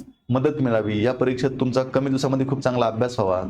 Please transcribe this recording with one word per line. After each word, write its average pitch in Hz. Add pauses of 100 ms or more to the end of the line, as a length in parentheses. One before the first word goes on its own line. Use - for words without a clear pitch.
(300)
मदत 139
मिळावी, 107
या 123
परीक्षेत 127
तुमचा 127
कमी 135
दिवसामध्ये 135
खूप 135
चांगला 123
अभ्यास 113
व्हावा, 92